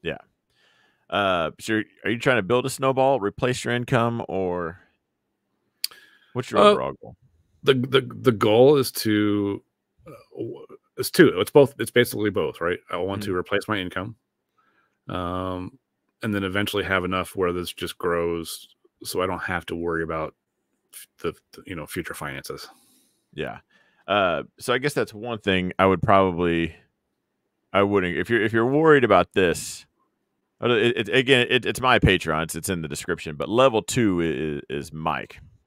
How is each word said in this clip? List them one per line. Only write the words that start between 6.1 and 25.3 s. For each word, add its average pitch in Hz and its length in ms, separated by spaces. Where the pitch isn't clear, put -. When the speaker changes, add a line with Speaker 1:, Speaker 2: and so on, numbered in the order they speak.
Speaker 1:
what's 123 180
your - 100
Speaker 2:
Uh, 104 100
Speaker 1:
overall 69 300
goal? - 140
Speaker 2:
the, 143 120
the, 131 260
the 120 300
goal 113 460
is 131 140
to, 104 720
uh, - 40
w-, - 340
it's 123 140
two. 92 280
It's 104 120
both. 139 280
It's 113 120
basically 113 380
both, 82 320
right? 87 180
I 90 60
want 98 260
to 101 80
Speaker 1:
Mm-hmm. 90 80
Speaker 2:
replace 98 280
my 107 120
income, 92 360
um, 92 680
and 110 100
then 98 100
eventually 98 400
have 90 200
enough 90 320
where 92 180
this 87 200
just - 240
grows, 85 680
so - 180
I 92 60
don't 90 160
have 87 240
to 85 80
worry 82 280
about 80 300
f-, - 140
the, 85 120
the, - 140
you 95 80
know, 78 100
future - 280
finances. - 540
Speaker 1:
Yeah. 71 260
Uh, 90 360
so 123 140
I 123 40
guess 135 160
that's 113 200
one 110 260